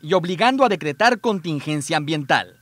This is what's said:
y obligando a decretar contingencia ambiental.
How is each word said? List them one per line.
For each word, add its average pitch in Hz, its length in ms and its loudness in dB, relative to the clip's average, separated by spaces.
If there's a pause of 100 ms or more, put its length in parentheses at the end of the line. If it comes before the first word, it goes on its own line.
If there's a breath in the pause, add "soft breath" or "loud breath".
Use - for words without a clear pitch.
y 156 120 -2
obligando 190 520 2
a 233 40 6
decretar 196 520 -2
contingencia 156 760 -4
ambiental. 147 680 -2